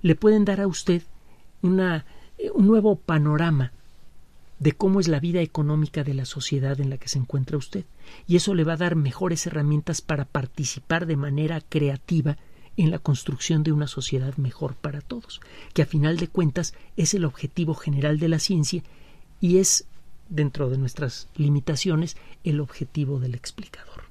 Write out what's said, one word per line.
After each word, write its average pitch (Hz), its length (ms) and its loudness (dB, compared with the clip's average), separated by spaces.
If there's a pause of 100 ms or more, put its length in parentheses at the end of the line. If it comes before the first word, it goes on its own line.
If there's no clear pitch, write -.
le 165 140 6
pueden 214 320 6
dar 196 160 0
a 202 40 2
usted 175 360 0 (580)
una, 185 460 2 (480)
un 208 120 6
nuevo 214 300 6
panorama 151 760 2 (880)
de 147 140 4
cómo 190 280 4
es 170 80 2
la 151 120 2
vida 170 220 0
económica 151 600 0
de 139 120 -2
la 135 100 -2
sociedad 135 560 -2
en 135 80 0
la 135 80 -4
que - 120 -8
se 139 100 -2
encuentra 131 400 -2
usted, 170 260 -6 (420)
y 175 100 4
eso 196 180 2
le 165 100 4
va 165 80 0
a 156 60 -4
dar 175 180 0
mejores 160 500 0
herramientas 151 540 0
para 143 240 -2
participar 147 800 -4
de 160 120 0
manera 147 440 -2
creativa 147 760 0 (380)
en 160 140 4
la 170 80 -2
construcción 151 640 0
de 156 100 2
una 147 140 0
sociedad 131 520 -4
mejor 135 360 -4
para 147 280 -8
todos, - 380 -12 (340)
que 160 80 4
a - 40 4
final 156 300 2
de 170 120 -2
cuentas 160 440 0 (240)
es 160 180 0
el 180 100 0
objetivo 151 500 -2
general 147 440 0
de 165 100 2
la 160 100 2
ciencia 156 440 0 (580)
y 180 180 6
es, - 280 2 (440)
dentro 147 400 0
de 131 80 0
nuestras 135 560 -4
limitaciones, 151 840 0 (280)
el 147 160 0
objetivo 143 580 -4
del 123 160 -2
explicador - 760 -14